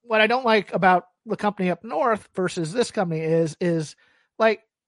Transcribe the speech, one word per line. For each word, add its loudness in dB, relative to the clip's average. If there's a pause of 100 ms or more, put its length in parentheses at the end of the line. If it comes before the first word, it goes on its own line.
what 0
I 6
don't 0
like 0
about 4 (200)
the -4
company -2
up -6
north -2
versus -4
this -2
company -4
is, 0
is, -2 (440)
like, 0 (260)